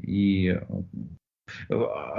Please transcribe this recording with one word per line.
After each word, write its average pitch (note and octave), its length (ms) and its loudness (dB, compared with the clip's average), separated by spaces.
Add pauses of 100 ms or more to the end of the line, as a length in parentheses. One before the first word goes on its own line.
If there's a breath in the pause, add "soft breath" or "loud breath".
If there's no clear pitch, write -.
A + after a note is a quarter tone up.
И, F#2+ 560 4 (1120 loud breath)
э, - 40 0 (460)